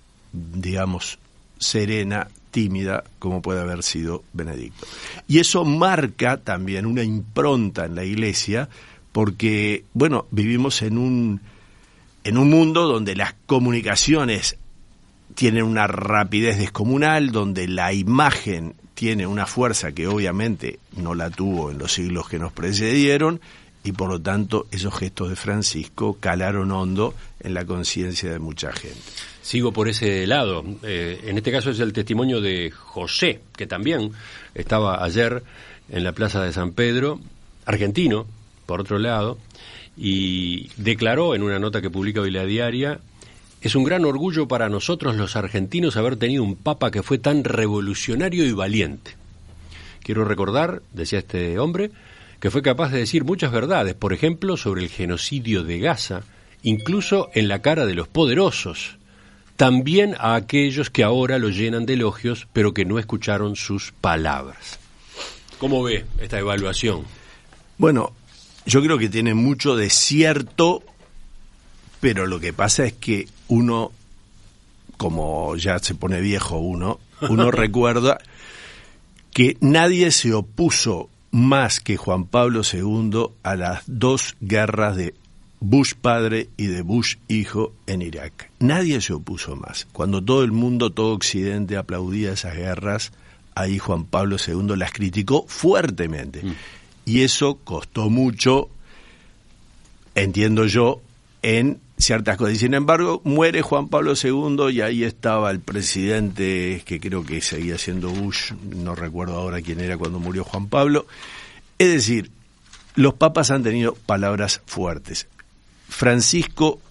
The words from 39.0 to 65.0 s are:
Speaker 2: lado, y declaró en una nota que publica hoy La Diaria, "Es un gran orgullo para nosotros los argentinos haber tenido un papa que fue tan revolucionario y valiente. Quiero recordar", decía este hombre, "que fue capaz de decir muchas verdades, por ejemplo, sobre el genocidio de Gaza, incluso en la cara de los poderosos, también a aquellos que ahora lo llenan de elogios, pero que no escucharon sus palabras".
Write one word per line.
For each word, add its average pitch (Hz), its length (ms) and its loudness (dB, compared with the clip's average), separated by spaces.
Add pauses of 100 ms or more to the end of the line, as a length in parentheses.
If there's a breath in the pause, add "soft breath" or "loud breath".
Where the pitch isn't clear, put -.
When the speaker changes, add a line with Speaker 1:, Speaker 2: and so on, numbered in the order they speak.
Speaker 2:
lado, 113 380 -2 (580 loud breath)
y 92 800 -2
declaró 113 580 0
en 101 80 -2
una 101 160 -2
nota 104 240 -2
que 92 80 -6
publica 101 300 -2
hoy 98 100 -2
La 95 160 -4
Diaria, 120 540 -2 (600 loud breath)
"Es - 140 0
un 135 80 6
gran 170 220 4
orgullo 151 420 2
para 117 220 0
nosotros 113 480 0
los 101 180 -2
argentinos 107 600 -2
haber 120 200 2
tenido 120 280 0
un 98 100 -2
papa 139 380 -2
que 107 100 -2
fue 139 160 0
tan 147 240 2
revolucionario 113 1040 0
y 123 60 2
valiente. 95 640 -2 (880 loud breath)
Quiero 110 200 0
recordar", 107 580 0 (100)
decía 101 260 -4
este 87 400 -4
hombre, 170 320 -2 (500 loud breath)
"que 101 120 0
fue 139 100 0
capaz 135 280 2
de 131 80 0
decir 127 260 0
muchas 160 260 0
verdades, 117 440 0
por 98 180 -2
ejemplo, 165 440 0
sobre 92 260 -2
el 87 60 -4
genocidio 95 760 -2
de 85 160 -4
Gaza, 104 420 -2 (400 soft breath)
incluso 160 720 0
en 107 140 4
la 101 120 -2
cara 151 260 2
de 95 80 0
los 85 140 -4
poderosos, 143 880 0 (600 soft breath)
también 143 640 4
a 113 160 2
aquellos 139 560 0
que 127 140 4
ahora 127 340 2
lo 110 120 2
llenan 113 360 -2
de 131 80 0
elogios, 117 580 -2
pero 104 200 4
que 98 140 0
no 104 120 0
escucharon 104 580 -2
sus - 440 -6
palabras". 76 800 -2 (800 loud breath)